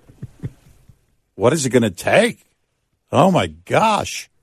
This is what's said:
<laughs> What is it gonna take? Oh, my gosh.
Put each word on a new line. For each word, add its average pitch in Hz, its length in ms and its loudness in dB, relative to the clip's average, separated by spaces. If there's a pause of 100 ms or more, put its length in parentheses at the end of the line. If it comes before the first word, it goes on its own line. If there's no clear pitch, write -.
(420)
<laughs> - 80 -10 (840)
What 120 180 2
is 147 120 -2
it 127 40 -2
gonna 117 220 2
take? 160 540 0 (680)
Oh, 165 200 4
my 110 160 0
gosh. 156 840 -4 (120)